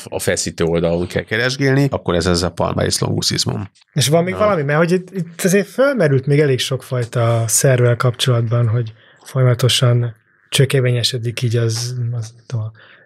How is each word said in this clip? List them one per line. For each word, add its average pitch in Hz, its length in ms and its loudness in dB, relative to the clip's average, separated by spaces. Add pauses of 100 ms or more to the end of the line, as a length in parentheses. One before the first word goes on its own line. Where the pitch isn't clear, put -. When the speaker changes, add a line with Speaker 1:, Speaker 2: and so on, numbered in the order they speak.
Speaker 1:
a - 160 -8
feszítő 90 440 -4
oldalon 85 440 0
kell 92 160 -4
keresgélni, 135 680 0
akkor - 240 -2
ez, 85 100 0
ez 87 180 0
a 85 80 -2
palmaris 92 480 -2
longus 104 300 -2
izmom. 110 400 -4 (240)
Speaker 2:
És 131 140 0
van 165 160 2
még 185 100 -4
Speaker 1:
Ja. 185 60 -6
Speaker 2:
valami? 202 240 0
Mert 147 140 0
hogy 170 140 2
itt, 185 200 -2
itt 180 320 -8
azért 196 240 2
felmerült 202 580 2
még 143 140 2
elég 135 200 2
sokfajta 117 880 -2
szervvel 123 480 4
kapcsolatban, 120 720 0
hogy 110 260 -2 (300)
folyamatosan 120 920 2 (340)
csökevényesedik 123 920 0
így 117 140 0
az, 117 400 -2 (160)
az, 117 220 -8 (140)
a 110 240 -6 (340)